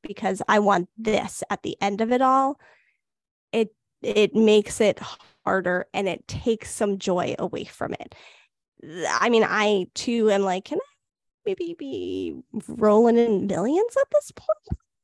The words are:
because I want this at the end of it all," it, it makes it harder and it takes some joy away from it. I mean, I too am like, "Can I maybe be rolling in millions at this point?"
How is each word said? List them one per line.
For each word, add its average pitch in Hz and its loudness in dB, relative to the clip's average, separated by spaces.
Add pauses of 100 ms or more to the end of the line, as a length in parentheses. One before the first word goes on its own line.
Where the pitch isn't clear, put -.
because 190 -4
I 214 4
want 196 2 (100)
this 220 -4
at 202 -6
the - -6
end 202 -2
of 226 0
it 247 2
all," 269 2 (920)
it, 220 -2 (280)
it 208 2
makes 214 4
it 208 2 (440)
harder 185 0
and 196 -2
it - -8
takes - -4
some 202 -2
joy 180 -2
away - -6
from - -8
it. - -16 (920)
I 113 0
mean, 226 2
I 208 0
too 226 0
am 196 2
like, 190 -2
"Can 311 -6
I 554 -8 (560)
maybe 349 -6
be 196 -8 (340)
rolling 226 4
in 220 2
millions 285 0
at 554 2
this - 0
point?" - -6 (240)